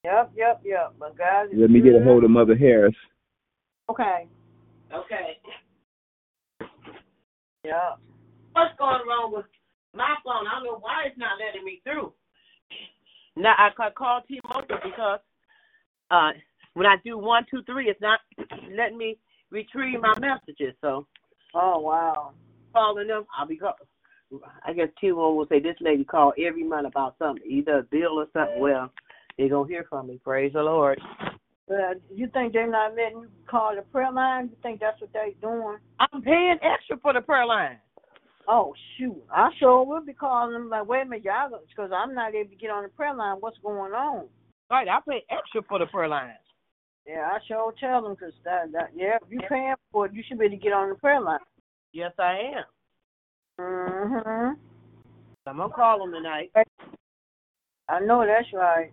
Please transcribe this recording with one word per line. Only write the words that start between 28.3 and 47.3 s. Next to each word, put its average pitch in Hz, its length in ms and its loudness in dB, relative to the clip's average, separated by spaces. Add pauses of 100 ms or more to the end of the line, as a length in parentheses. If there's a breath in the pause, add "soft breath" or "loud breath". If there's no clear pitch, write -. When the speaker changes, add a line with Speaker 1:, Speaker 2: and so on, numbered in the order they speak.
Speaker 3:
something." 147 260 -2
Well, 131 320 0 (460 soft breath)
they 135 100 0
gonna 143 220 0
hear 170 200 -8
from 135 180 -10
me. 127 140 -16
Praise 135 300 -2
the 151 120 -2
Lord. 151 360 2 (720)
Speaker 1:
Uh, 190 220 -2 (200)
you 226 200 -6
think 247 180 -2
they're 226 180 0
not 220 260 0
letting 226 260 -4
you 233 80 -20 (200)
call 220 260 0
the 196 80 -10
prayer 262 280 -4
line? 254 380 -2
You 226 120 -20
think 220 200 -10
that's 220 180 -4
what 208 140 -16
they 214 280 -6
doing? 220 360 -8 (220)
Speaker 3:
I'm 277 220 0
paying 339 400 2
extra - 360 -2
for 285 160 -2
the 247 80 0
prayer 262 240 2
line. 180 320 -2 (720)
Speaker 1:
Oh, 202 240 2 (240)
shoot! 254 180 -6 (180)
I 196 160 4 (100)
sure 254 260 8
will 302 160 -6
be 285 120 -16
calling 247 380 -2
them 233 180 -10
like, 214 180 -6
"Wait 254 160 0
a - 20 -4
minute, 233 180 -12
y'all," 226 260 -4 (240)
'cause 196 200 -10
I'm 220 200 -4
not 226 220 -6
able 208 140 -6
to 196 80 -20
get 220 120 -12
on 208 140 -6
the 196 60 -14
prayer 294 240 -6
line. 208 260 -6
What's 220 200 -12
going 202 340 -8
on? 240 340 -6 (420)
Speaker 3:
Right, 240 200 0
I 214 180 2
pay 277 220 -6
extra - 340 -8
for 202 160 -4
the 170 60 2
prayer 165 240 -4
lines. 127 280 -6 (680)
Speaker 1:
Yeah, 156 260 -6